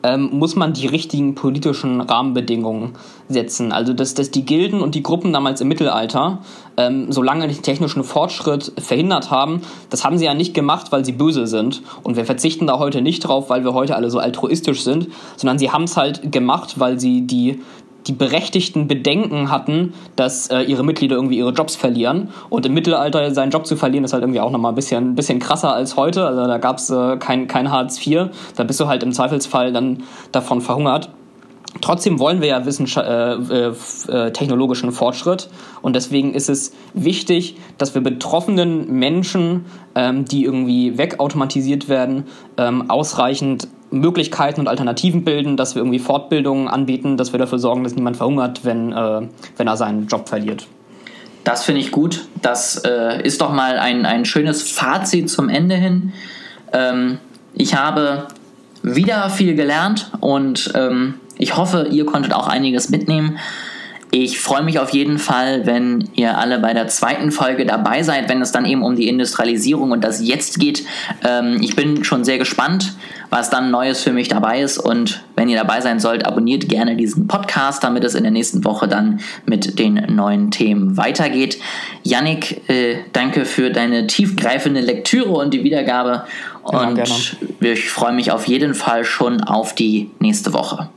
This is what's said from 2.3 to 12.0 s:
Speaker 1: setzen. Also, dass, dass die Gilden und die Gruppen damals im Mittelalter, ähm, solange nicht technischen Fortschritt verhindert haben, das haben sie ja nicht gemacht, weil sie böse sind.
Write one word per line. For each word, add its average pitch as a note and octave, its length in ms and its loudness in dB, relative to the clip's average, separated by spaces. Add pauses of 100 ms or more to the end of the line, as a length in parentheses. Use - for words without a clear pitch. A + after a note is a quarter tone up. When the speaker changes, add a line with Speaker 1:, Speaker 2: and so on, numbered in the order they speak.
Speaker 1:
setzen. A#2+ 440 -2
Also, A#2 220 0
dass, B2+ 200 -2
dass C#3 160 -2
die C3+ 140 0
Gilden F#3 380 2
und D3+ 120 0
die D3 80 -2
Gruppen F3 300 0
damals C#3 300 0
im C3+ 60 0
Mittelalter, D3 720 0 (360)
ähm, B2 340 0
solange C#3 380 2
nicht D3 140 -6
technischen D3 420 0
Fortschritt - 760 -2
verhindert D#3+ 540 0
haben, D#3 300 0 (280)
das - 140 -4
haben E3 140 2
sie D#3+ 80 2
ja C#3+ 80 2
nicht E3 200 0
gemacht, D3+ 380 0
weil C3+ 140 2
sie B2+ 60 -4
böse C#3 340 2
sind. A2+ 360 -2 (220)